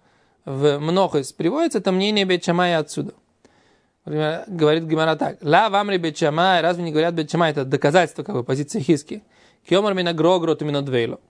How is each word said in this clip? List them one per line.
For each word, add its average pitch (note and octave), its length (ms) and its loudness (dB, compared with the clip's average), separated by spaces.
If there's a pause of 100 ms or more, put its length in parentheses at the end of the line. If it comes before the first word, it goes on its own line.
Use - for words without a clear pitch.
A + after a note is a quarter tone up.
(440)
в C#3+ 340 0
Мнохос D#3+ 540 0
приводится, B3 460 -2
это F#3+ 120 -2
мнение G3 340 2
Бейт F3+ 200 0
Шамая F3 340 2
отсюда. D3+ 360 -6 (880)
Например, D3+ 420 -4
говорит E3 380 2
Гемара D#3+ 320 0
так. - 260 -4
Ла F3+ 280 4
вам G3+ 180 0
Бейт E3+ 280 -2
Шамай, E3 440 2
разве F3 240 0
не D#3+ 80 -6
говорят E3 220 0
Бейт D#3 180 -4
Шамай, E3 180 2
это D3 140 -2
доказательство, D3 580 2
как G3+ 140 -8
бы, A#2+ 80 -4
позиции C#3+ 340 -4
Хизки. D#3 460 -2 (440)
Киомар G3+ 260 2
мина F3 180 -2
грогро E3 420 2
ту D3+ 100 -4
мина C#3+ 180 -2
двейло. A#2+ 480 -2